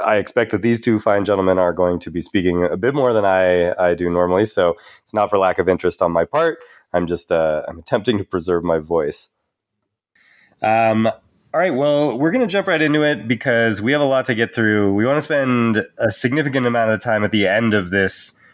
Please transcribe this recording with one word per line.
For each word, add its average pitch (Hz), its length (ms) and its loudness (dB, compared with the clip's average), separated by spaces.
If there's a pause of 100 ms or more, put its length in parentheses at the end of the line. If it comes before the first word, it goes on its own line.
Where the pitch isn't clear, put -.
I 107 120 2
expect 110 340 -2
that 98 140 -4
these 117 180 0
two 110 180 0
fine 101 260 0
gentlemen 95 340 2
are 90 120 2
going 90 280 0
to 87 100 -14
be 82 120 -8
speaking 87 420 0
a 85 120 -2
bit 117 200 -2
more 127 180 0
than 107 100 2
I, 90 500 2
I 90 200 0
do 87 160 -4
normally. 90 360 2
So 87 320 0 (260)
it's - 100 -20
not 104 160 0
for 104 80 0
lack 92 220 0
of 90 100 0
interest 90 320 0
on 87 100 0
my 85 140 0
part. 160 320 -2 (340)
I'm 87 140 0
just, 85 260 -6
uh, 80 360 0
I'm 82 100 -14
attempting 104 400 -2
to 101 60 -4
preserve 87 400 -2
my 82 160 0
voice. 78 500 -4 (1300)
Um, 110 460 2
all - 520 -8
right, 180 140 0
well, 147 440 0
we're 156 140 0
gonna 240 160 0
jump 190 200 -2
right 165 140 2
into 151 220 2
it 117 240 -2
because 117 540 0
we 117 100 0
have 147 100 2
a 143 40 2
lot 131 200 0
to 131 80 0
get 113 220 -2
through. 107 380 2
We 104 120 2
wanna 143 160 0
spend 123 640 0 (140)
a 113 120 0
significant 135 540 0
amount 117 260 0
of 107 80 -2
time 107 240 -2
at 104 80 -2
the 101 160 2
end 110 260 2
of 92 180 -2
this 95 420 -2 (200)